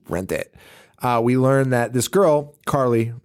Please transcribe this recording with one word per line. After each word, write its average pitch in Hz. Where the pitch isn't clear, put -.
rent 90
it." -
Uh, 120
we 123
learn 131
that 120
this 123
girl, 151
Carly, 120